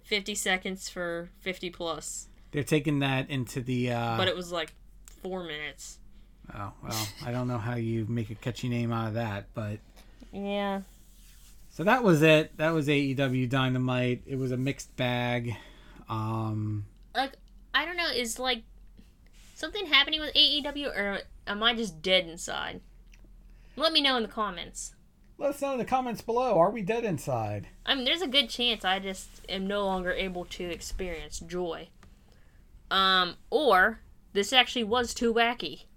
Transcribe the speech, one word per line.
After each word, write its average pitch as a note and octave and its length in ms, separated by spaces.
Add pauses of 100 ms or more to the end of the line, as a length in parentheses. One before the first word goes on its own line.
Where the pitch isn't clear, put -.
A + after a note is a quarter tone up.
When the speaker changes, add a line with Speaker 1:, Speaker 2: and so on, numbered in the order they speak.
Speaker 1:
Fifty G#3 320
seconds F#3+ 540
for F3 420 (100)
fifty F#3 300
plus. E3 580 (240)
Speaker 2:
They're D3 120
taking D3+ 360
that C3+ 280
into C3 320
the, B2 320
uh A#2 240
Speaker 1:
But F#3 120
it F3 80
was, F3 160
like, E3 200 (500)
four F#3 200
minutes. D3+ 560 (560)
Speaker 2:
Oh, G#2 180 (100)
well, A2 260 (160)
I B2 80
don't B2 160
know B2 100
how A#2 160
you A2+ 340
make A2+ 220
a A2 60
catchy B2 320
name A#2+ 240
out A2+ 160
of G#2+ 60
that, G#2+ 380
but G#2+ 260 (540)
Speaker 1:
Yeah. G3+ 500 (880)
Speaker 2:
So D#3+ 140
that B3 180
was E3 200
it. D#3 340
That D#3+ 160
was D3+ 160
A C#3+ 80
E C#3 180
W C3 320
Dynamite. B2+ 800
It C3+ 120
was B2+ 140
a B2+ 40
mixed C3 400
bag. B2 600 (520)
Um, A2 800 (280)
Speaker 1:
Like, C4+ 180 (420)
I C#4+ 100
don't F4 140
know, E4+ 100
is, A#3+ 300
like, B3 240 (920)
something G4 320
happening D4+ 340
with D4+ 140
A C#4+ 60
E D4 220
W, C#4+ 260
or G3+ 320 (260)
am G3+ 160
I A#3 120
just F#3+ 260
dead F#3 260
inside? F3 540 (960)
Let D#4+ 180
me D#4 80
know C4+ 160
in A#3 60
the G#3 80
comments. - 640 (440)
Speaker 2:
Let C#4+ 120
us C#4+ 100
know C#4 120
in B3+ 60
the A3 60
comments B3 380
below. A#3 360
Are F3+ 120
we A#3 100
dead A3+ 240
inside? A#2 640 (160)
Speaker 1:
I C4 100
mean, B3+ 120
there's E4+ 160
a F4+ 40
good B3+ 220
chance A#3 380
I F#3+ 140
just F#3+ 280 (220)
am F#3+ 160
no G3+ 180
longer F#3 280
able F3+ 340
to - 180
experience E3 760
joy. E3+ 480 (1040)
Um, F#3 440 (160)
or A3 500 (320)
this G3+ 220
actually A#3+ 300
was A#3 280
too A#3 220
wacky. A3+ 480 (140)